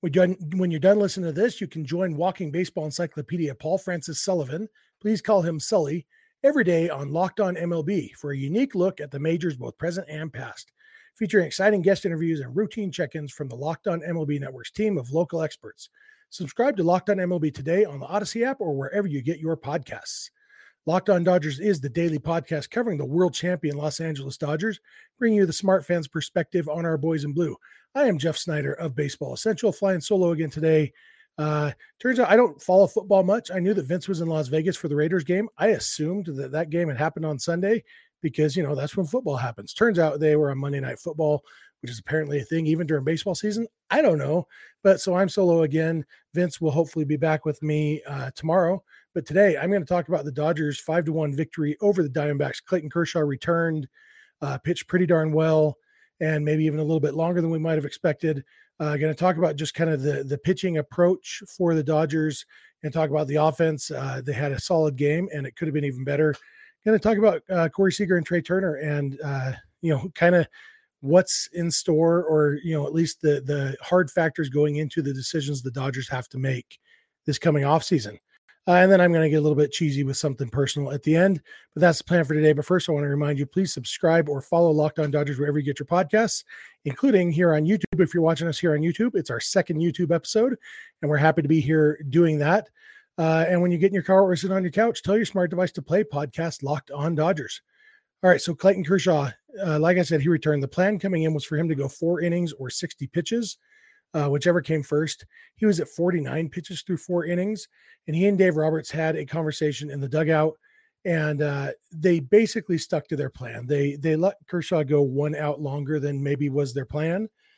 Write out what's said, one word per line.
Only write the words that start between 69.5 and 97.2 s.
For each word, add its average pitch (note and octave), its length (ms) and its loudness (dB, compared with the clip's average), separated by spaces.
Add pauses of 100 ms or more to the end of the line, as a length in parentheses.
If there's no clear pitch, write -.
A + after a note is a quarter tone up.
you E3 100 2
know, C#3+ 220 -2
kinda F3 340 4 (520)
what's E3+ 520 2
in E3+ 180 -4
store E3 520 2
or, D3+ 400 2
you E3 100 -4
know, C#3+ 140 -2
at D3 80 -8
least E3 260 0
the, D3 200 2
the C3+ 420 -4
hard F3+ 280 2
factors D#3+ 380 -2
going D3 280 0
into D#3 260 -2
the C#3 100 -2
decisions C3+ 480 -4
the B2+ 100 -8
Dodgers C3 380 -6
have B2+ 200 -6
to B2+ 100 -12
make C3 400 -4 (480)
this D3 120 -2
coming D3+ 260 2
offseason. C#3 520 0 (520)
Uh, F3 60 8
and F#3 180 8
then F#3 80 8
I'm F3 120 6
gonna D#3+ 160 4
get D3+ 120 4
a - 0 -
little D3 160 2
bit D3 160 2
cheesy C#3+ 320 0
with C3+ 120 -2
something C3+ 320 -4
personal C#3 440 -2
at C#3+ 100 -6
the D#3 140 4
end, F3+ 260 4 (320)
but D3+ 60 -2
that's E3+ 180 6
the - 60 -12
plan F3 200 2
for C#3+ 100 -2
today. D#3 180 6
But C#3+ 120 0
first, F3+ 240 0
I E3+ 40 0
wanna C#3+ 160 0
remind D3 280 0
you, C#3 100 -2
please F#3+ 260 -2
subscribe D#3+ 560 2
or C#3+ 120 -2
follow E3+ 300 4
Locked D3+ 300 2
On D3 100 0
Dodgers C#3+ 300 -2
wherever D3 180 0
you C#3+ 60 -2
get C#3+ 160 -4
your C#3+ 60 -8
podcasts, F#3+ 580 2 (400)
including F3+ 480 2
here E3 220 4
on D#3 100 2
YouTube. E3+ 340 0
If D#3+ 160 2
you're E3+ 80 2
watching D#3+ 240 2
us D#3+ 140 -4
here D#3+ 140 2
on D3 40 0
YouTube, F3 380 0
it's - 140 -4
our A#2 100 -4
second E3 400 0
YouTube E3+ 340 0
episode, A3+ 420 0 (440)
and D3 100 -2
we're D3+ 60 2
happy D#3+ 260 4
to C#3+ 60 -2
be D#3+ 120 4
here D3+ 400 2 (100)
doing D#3+ 280 4
that. E3 320 0 (480)
Uh, D#3+ 300 2
and F3 120 2
when F3+ 120 2
you E3+ 60 0
get F#3+ 100 2
in G3 60 0
your F#3+ 100 -2
car F#3+ 180 6
or F#3 140 4
sit F#3+ 160 -4
on F#3+ 100 0
your F3 80 -2
couch, A#3 320 0
tell G3+ 140 2
your A3 100 2
smart F3+ 240 0
device F3 220 -2
to D#3 100 -10
play G3+ 220 0
podcast D3+ 580 -6
Locked C#3 300 -6
On D3 240 -2
Dodgers. D#3 460 -2 (600)